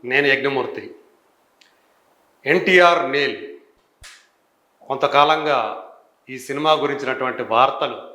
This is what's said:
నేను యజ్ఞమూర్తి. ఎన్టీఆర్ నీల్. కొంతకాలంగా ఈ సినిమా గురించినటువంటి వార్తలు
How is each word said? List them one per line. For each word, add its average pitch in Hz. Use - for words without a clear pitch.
నేను 143
యజ్ఞమూర్తి. 135
ఎన్టీఆర్ 175
నీల్. 143
కొంతకాలంగా 143
ఈ 131
సినిమా 147
గురించినటువంటి 131
వార్తలు 127